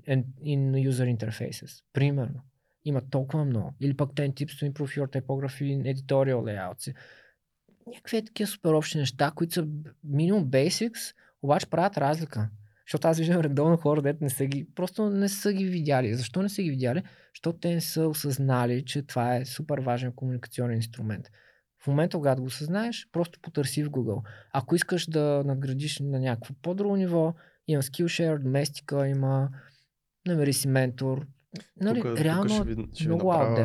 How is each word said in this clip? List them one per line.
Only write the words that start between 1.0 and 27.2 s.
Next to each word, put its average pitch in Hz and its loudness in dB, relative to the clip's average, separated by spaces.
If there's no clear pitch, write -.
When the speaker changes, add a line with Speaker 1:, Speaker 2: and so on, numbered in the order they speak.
Speaker 1:
interfaces. - -6
Примерно. 139 0
Има 143 0
толкова 135 -2
много. 127 -2
Или 139 0
пък 143 -2
ten 143 -2
tips 156 -6
to 143 -2
improve 143 -6
your 135 -2
typography 135 -4
in 135 -2
editorial 135 2
layouts. 101 -6
Някакви - -6
е 220 0
такива 214 -4
супер - 0
общи 156 2
неща, 143 0
които 170 -2
са 160 0
минимум 160 2
basics, 160 0
обаче 143 2
правят 175 2
разлика. 143 0
Защото 160 0
аз 160 4
виждам 165 4
редовно 151 4
хора, 151 2
дето 147 0
не 135 0
са 139 0
ги, 139 -4
просто 208 -2
не 202 2
са 202 -2
ги 190 0
видяли. 143 2
Защо 131 -2
не 202 0
са 202 -4
ги 165 0
видяли? 131 0
Защото - -6
те 170 0
не 165 2
са 160 0
осъзнали, 131 0
че 143 -4
това 123 0
е 127 -2
супер 147 -4
важен 123 -2
комуникационен 123 -4
инструмент. 113 -4
В - -10
момента, 147 2
когато 135 2
го 127 -4
осъзнаеш, 185 -4
просто 170 -4
потърси 147 -2
в 147 -4
Google. 110 -2
Ако 139 0
искаш 170 0
да 147 2
надградиш 135 -2
на 139 -2
някакво 127 -4
по-друго 196 0
ниво, 170 2